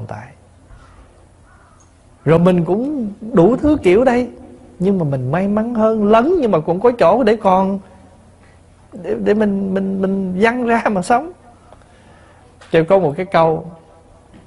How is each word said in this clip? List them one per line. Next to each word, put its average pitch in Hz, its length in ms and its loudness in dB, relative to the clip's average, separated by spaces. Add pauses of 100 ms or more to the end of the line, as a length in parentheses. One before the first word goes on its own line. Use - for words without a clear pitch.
tại. 110 180 -16 (2000)
Rồi 160 140 4
mình 175 260 2
cũng 233 440 -4 (240)
đủ 196 240 4
thứ 302 260 2
kiểu 196 220 4
đây, 247 240 0 (500)
nhưng 190 200 0
mà 170 60 -2
mình 135 280 -4
may 185 160 -2
mắn 220 260 -2
hơn, 220 300 0
lấn 226 360 2
nhưng 240 100 0
mà 170 100 0
cũng 170 200 -4
có 240 180 2
chỗ 190 240 4
để 220 140 2
còn, 196 420 0 (1120)
để, 196 220 -8 (100)
để 202 100 2
mình, 196 400 0
mình, 190 280 -2
mình 190 380 -2
văng 233 260 0
ra 233 240 0
mà 196 120 -2
sống. 285 300 -2 (1400)
Cho 160 160 2
có 196 100 4
một 151 180 0
cái 180 100 -6
câu, 165 440 0 (760)